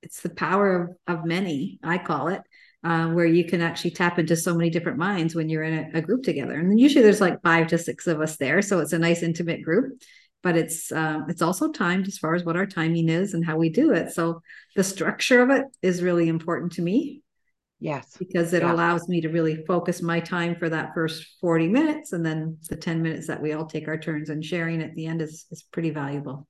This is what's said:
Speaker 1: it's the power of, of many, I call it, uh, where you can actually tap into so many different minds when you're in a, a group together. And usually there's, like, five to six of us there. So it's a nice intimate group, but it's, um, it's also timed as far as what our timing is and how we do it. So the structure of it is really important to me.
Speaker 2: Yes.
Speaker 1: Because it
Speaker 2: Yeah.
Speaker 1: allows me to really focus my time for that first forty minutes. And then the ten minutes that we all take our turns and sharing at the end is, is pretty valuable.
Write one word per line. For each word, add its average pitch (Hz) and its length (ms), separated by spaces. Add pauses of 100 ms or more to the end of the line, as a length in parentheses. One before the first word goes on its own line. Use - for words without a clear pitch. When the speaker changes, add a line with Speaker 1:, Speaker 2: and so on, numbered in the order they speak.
Speaker 1:
it's - 180
the 175 80
power 180 640 (120)
of, 170 120
of 160 60
many, 165 580
I 165 140
call 147 300
it, 196 140 (420)
uh, 165 240
where 170 180
you 170 200
can 175 160
actually 165 300
tap 175 280
into 165 160
so 170 180
many 170 160
different 165 300
minds 170 340
when 160 160
you're 156 140
in 160 320
a, - 20
a 160 40
group 247 220
together. 139 300
And 185 260
usually 277 240
there's, 202 180
like, 175 200
five 165 260
to 170 120
six - 260
of 156 160
us 156 160
there. 147 240
So 196 200
it's 147 120
a 165 60
nice 170 240
intimate 165 400
group, 185 360 (440)
but 175 120
it's, 160 360
um, 156 360
it's 170 140
also 185 300
timed 185 360
as - 120
far 160 160
as 175 80
what 165 140
our 196 100
timing 165 420
is 175 240
and 170 100
how 160 140
we 165 120
do 277 220
it. 180 200
So 165 320 (320)
the 196 80
structure 214 580
of 247 80
it 277 160 (160)
is 175 220
really 170 240
important 165 460
to 180 100
me. 240 380 (580)
Speaker 2:
Yes. 147 380
Speaker 1:
Because 175 360
it 170 80
Speaker 2:
Yeah. 170 100
Speaker 1:
allows 170 380
me 175 120
to 156 80
really 160 360
focus 175 360
my 165 200
time 170 340
for 170 140
that 160 240
first 160 480
forty 165 260
minutes. 302 460
And 170 120
then 160 320 (120)
the - 80
ten 165 240
minutes 156 260
that 156 140
we 151 100
all 151 140
take 156 240
our 156 80
turns 156 320
and 156 160
sharing 165 360
at 156 140
the 160 100
end 160 160
is, 151 300
is 165 120
pretty 165 260
valuable. 143 600